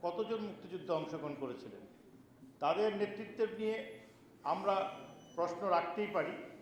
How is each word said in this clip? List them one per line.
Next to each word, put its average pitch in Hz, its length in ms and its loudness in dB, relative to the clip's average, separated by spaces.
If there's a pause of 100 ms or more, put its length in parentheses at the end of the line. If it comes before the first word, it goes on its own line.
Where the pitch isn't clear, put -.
কতজন 208 380 0
মুক্তিযুদ্ধে 180 520 -6
অংশগ্রহণ 151 480 -2
করেছিলেন। 120 400 -8 (800)
তাদের 202 360 4
নেতৃত্বের 208 520 0 (100)
নিয়ে 220 400 -2 (440)
আমরা 190 480 2 (440)
প্রশ্ন 175 320 0
রাখতেই 180 400 4
পারি। 180 260 2 (300)